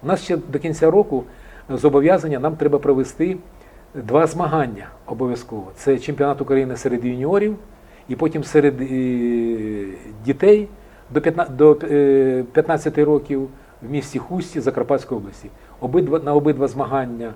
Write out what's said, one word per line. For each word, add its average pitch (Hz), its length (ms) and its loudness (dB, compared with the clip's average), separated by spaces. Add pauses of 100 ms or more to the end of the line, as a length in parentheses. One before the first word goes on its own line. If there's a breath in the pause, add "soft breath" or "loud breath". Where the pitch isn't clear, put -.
У 127 40 -8
нас 180 160 -2
ще 175 140 -2
до 143 220 -6
кінця 160 320 2
року, 160 340 2 (460 loud breath)
е, 131 60 -4
зобов'язання, 147 640 4
нам 147 180 -2
треба 143 220 2
провести 143 580 0 (580 soft breath)
два 135 320 2
змагання 151 640 -2 (180)
обов'язково. 117 600 -8 (100)
Це 135 220 0
чемпіонат 139 420 -2
України 135 360 0
серед 120 280 -4
юніорів 175 520 -2 (520 loud breath)
і 123 80 -6
потім 156 280 -2
серед, 143 360 4
е, 131 40 -2 (1400)
дітей 202 440 4 (420 loud breath)
до 147 100 0
п'ятна-, 165 280 0
до, 151 340 6
е, 135 680 2
п'ятнадцяти 151 520 0
років 143 440 0 (340 loud breath)
в 117 80 -12
місті 139 280 -6
Хусті 170 420 -8
Закарпатської 123 600 -2
області. - 300 -16 (300 loud breath)
Обидва, 147 380 0
на 147 160 -2
обидва 143 340 2
змагання 120 680 -6